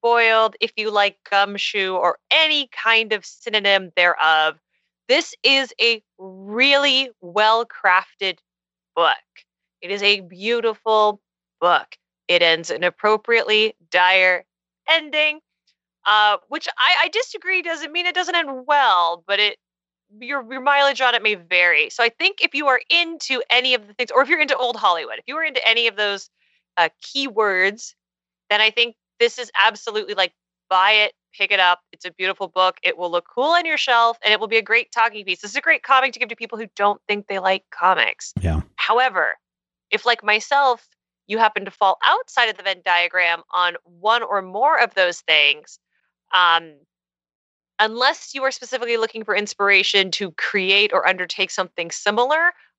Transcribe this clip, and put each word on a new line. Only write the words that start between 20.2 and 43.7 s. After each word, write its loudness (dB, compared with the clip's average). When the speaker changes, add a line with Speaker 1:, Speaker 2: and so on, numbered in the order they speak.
Speaker 1:
your -10
mileage 2
on 2
it -2
may 0
vary. 2
So -2
I 2
think -4
if -2
you -4
are 4
into -2
any 2
of -2
the -20
things, -6
or 4
if 2
you're 2
into 0
old -2
Hollywood, 0
if -16
you -8
are -4
into -4
any 2
of -4
those, -2
uh, 4
keywords, -2
then 2
I 4
think -4
this 0
is -12
absolutely, 0
like, -2
buy 4
it, 2
pick -4
it 2
up. 4
It's -20
a -12
beautiful -6
book. 0
It -2
will -6
look -2
cool 0
on 2
your -4
shelf, 2
and 2
it 0
will -8
be 0
a 0
great -2
talking -2
piece. -8
This -14
is -8
a -6
great 0
comic 2
to -12
give -6
to -12
people -12
who -10
don't 0
think -4
they -6
like -2
comics. 0
Speaker 2:
Yeah. -2
Speaker 1:
However, 0
if, -4
like 0
myself, 0
you -4
happen 0
to -12
fall 2
outside 2
of -6
the -14
Venn -4
diagram 0
on 0